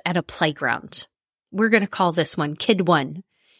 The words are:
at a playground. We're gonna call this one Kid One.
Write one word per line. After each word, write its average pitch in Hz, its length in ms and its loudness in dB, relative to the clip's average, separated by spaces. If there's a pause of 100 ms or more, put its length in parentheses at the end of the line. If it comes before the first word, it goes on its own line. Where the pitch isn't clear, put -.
at 175 120 -2
a 170 60 2
playground. - 840 -4 (440)
We're 214 180 0
gonna 208 180 4
call 185 260 0
this 165 240 0
one 147 200 -2
Kid 185 320 2
One. 151 360 0 (360)